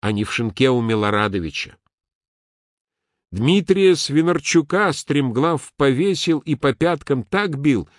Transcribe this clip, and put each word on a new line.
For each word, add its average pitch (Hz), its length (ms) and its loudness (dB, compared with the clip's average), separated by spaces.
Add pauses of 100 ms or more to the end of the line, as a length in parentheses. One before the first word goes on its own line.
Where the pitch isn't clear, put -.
а 104 100 -2
не 104 120 -2
в - 80 -8
шинке 120 380 0
у 123 120 2
Милорадовича. 104 960 -2 (1500)
Дмитрия 185 640 2
Свинарчука 165 960 0
стремглав 143 840 -2
повесил 160 600 0
и 156 160 -2
по 135 180 -2
пяткам 147 500 -2
так 185 360 -4
бил, 139 280 0 (120)